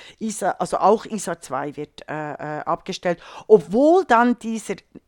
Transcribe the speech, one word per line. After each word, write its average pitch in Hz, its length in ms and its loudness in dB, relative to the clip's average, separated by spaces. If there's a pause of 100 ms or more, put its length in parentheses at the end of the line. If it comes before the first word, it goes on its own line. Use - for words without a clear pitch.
(180)
isa, 214 400 -4
also - 180 -4
auch 208 300 4
isa 190 340 -8
zwei 143 340 -8
wird, - 360 -12
äh, 147 220 -6
äh, 151 320 -8
abgestellt, 175 540 -4 (280)
obwohl 254 580 6
dann 240 340 4
dieser 220 360 -8 (340)